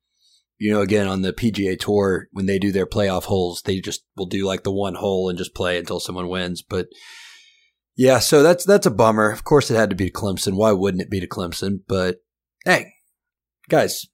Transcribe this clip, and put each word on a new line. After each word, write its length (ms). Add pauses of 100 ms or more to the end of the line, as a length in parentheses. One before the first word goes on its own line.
(560)
you 160
know, 80
again, 280
on 120
the 140
P 160
G 180
A 80
Tour, 560
when 140
they 120
do 140
their 140
playoff 380
holes, 420
they 140
just 220 (140)
will 80
do, 220
like, 180
the 80
one 220
hole 340
and 80
just 180
play 220
until 240
someone 300
wins. 320
But, 240 (1120)
yeah, 220
so 240
that's, 220
that's 220
a 40
bummer. 400
Of 140
course 260
it 60
had 140
to 60
be 100
to 120
Clemson. 360
Why 180
wouldn't 300
it 80
be 100
to 80
Clemson? 580
But, 360 (420)
hey, 280 (760)
guys, 460